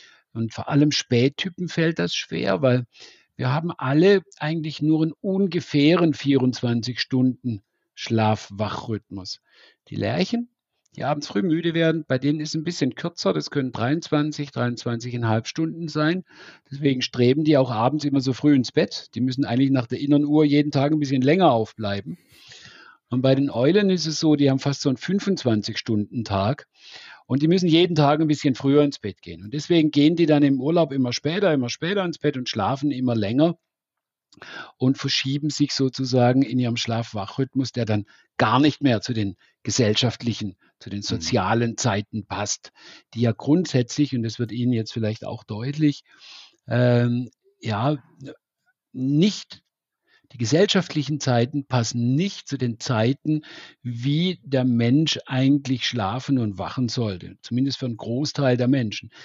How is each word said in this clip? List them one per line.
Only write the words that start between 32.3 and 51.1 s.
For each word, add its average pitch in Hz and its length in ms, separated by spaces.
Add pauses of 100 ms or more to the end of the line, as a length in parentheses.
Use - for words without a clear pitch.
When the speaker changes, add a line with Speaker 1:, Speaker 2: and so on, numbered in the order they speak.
Speaker 1:
und 127 120
schlafen 131 420
immer 127 240
länger 123 420 (1200)
und 131 220
verschieben 139 520
sich 143 220
sozusagen 127 680
in 131 160
ihrem 120 180
Schlaf-Wach-Rhythmus, 117 960
der 120 140
dann 104 180 (320)
gar 120 240
nicht - 220
mehr 120 180
zu - 120
den 104 240 (280)
gesellschaftlichen, 110 920 (220)
zu - 120
den 101 100
Speaker 2:
Mhm. - 20
Speaker 1:
sozialen 117 720
Zeiten 104 480
passt, - 460 (440)
die 113 80
ja 120 100
grundsätzlich, 143 840
und 120 80
das 110 160
wird 110 140
Ihnen 123 200
jetzt 113 200
vielleicht 110 340
auch - 160
deutlich, 143 600 (640)
ähm, 120 640 (300)
ja, 117 360 (960)
nicht, 143 720 (680)
die 113 60
gesellschaftlichen 151 840